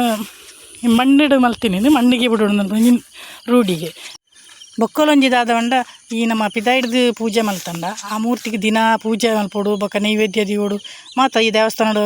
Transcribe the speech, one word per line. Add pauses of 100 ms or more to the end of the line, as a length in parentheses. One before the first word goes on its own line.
(800)
ಈ
ಮಣ್ಣಿಡು
ಮಲ್ತೀನಿ
ಅಂದ್ರೆ
ಮಣ್ಣಿಗೆ
ಬಿಡೋಡು
ನನ್ನ (500)
ರೂಢಿಗೆ (880)
ಬೊಕ್ಕಲೊಂಜಿ
ದಾದ
ಪಂಡ (380)
ಈ
ನಮ್ಮ
ಪಿದಾಯ್ಡ್ದು (140)
ಪೂಜೆ
ಮಲ್ತಂಡ (200)
ಆ
ಮೂರ್ತಿಗೆ
ದಿನ (180)
ಪೂಜೆ
ಮಲ್ಪೊಡು
ಬೊಕ್ಕ
ನೈವೇದ್ಯ
ದೀವೊಡು (400)
ಮಾತ
ಈ
ದೇವಸ್ಥಾನಡು